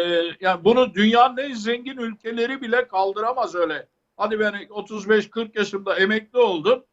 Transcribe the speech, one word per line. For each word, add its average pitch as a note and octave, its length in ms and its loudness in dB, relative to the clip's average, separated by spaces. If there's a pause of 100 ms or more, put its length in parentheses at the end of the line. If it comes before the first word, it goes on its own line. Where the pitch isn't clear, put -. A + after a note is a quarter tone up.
(400)
yani F3+ 240 0
bunu A#3 300 4
dünyanın A#3 440 4
en C#4 160 -6
zengin A#3+ 440 -6
ülkeleri A#3 640 -6
bile A#3+ 260 0
kaldıramaz G3 680 -2
öyle. D#3 320 -2 (300)
"Hadi G#3+ 220 -2
ben G3+ 300 -4
otuz G#3 400 -6
beş G#3+ 200 2
kırk A3+ 260 -6
yaşımda G3 400 -2
emekli G#3+ 440 0
oldum. G#3 540 2